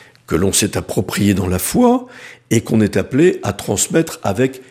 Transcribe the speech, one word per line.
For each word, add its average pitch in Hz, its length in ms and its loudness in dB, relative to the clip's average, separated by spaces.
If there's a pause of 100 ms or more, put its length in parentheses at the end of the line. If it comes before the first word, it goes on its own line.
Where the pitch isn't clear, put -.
(260)
que - 100 -2
l'on 92 160 0
s'est 101 260 -2
appropriée 101 560 0
dans 95 140 0
la 90 120 0
foi 247 480 2 (420)
et 113 120 2
qu'on 110 200 0
est 104 160 0
appelé 139 460 2
à 107 100 -2
transmettre - 680 -2
avec 120 480 -2